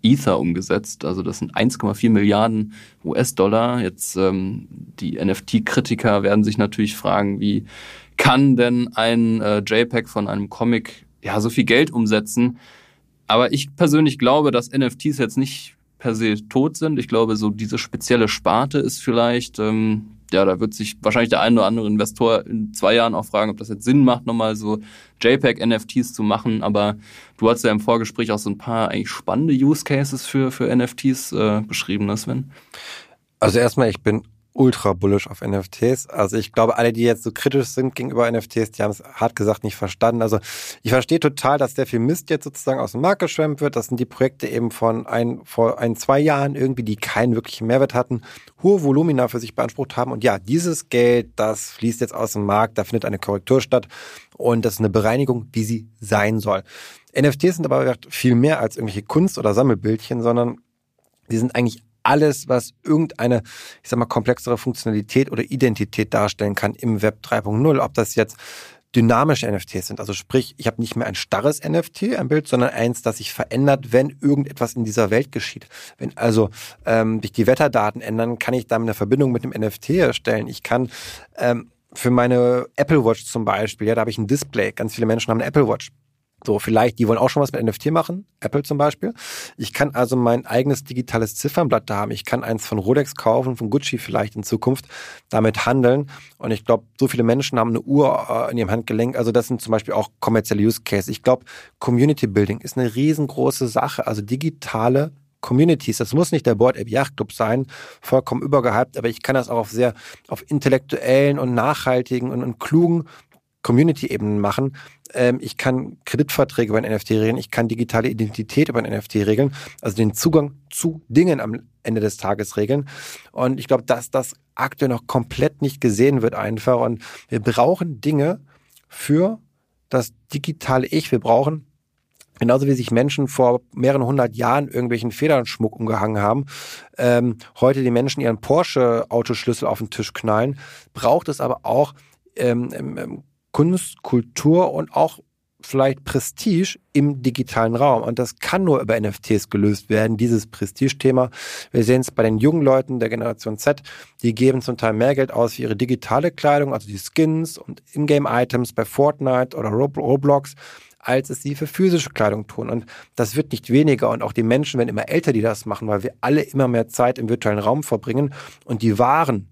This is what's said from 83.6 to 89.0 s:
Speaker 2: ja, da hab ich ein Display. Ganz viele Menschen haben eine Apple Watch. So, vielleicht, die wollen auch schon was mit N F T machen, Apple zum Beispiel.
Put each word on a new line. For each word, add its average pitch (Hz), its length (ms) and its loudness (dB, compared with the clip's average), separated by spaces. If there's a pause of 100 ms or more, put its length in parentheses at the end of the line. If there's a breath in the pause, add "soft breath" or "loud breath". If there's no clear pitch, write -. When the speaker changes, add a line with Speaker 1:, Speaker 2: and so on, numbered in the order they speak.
Speaker 2:
ja, 113 60 2
da 113 60 0
hab 110 80 0
ich 110 80 -6
ein 110 100 -4
Display. 107 460 -2
Ganz 113 220 -6
viele 113 120 0
Menschen 113 240 0
haben 110 120 0
eine - 60 -4
Apple 139 200 2
Watch. - 220 -4 (520)
So, 101 160 0
vielleicht, 113 400 2
die 117 80 4
wollen 113 120 2
auch 131 100 2
schon 143 140 0
was 135 100 -2
mit 123 80 -6
N 113 80 0
F 104 80 -4
T - 140 -2
machen, 170 340 -2 (160)
Apple - 220 -2
zum 143 160 -4
Beispiel. 151 340 -2 (460 loud breath)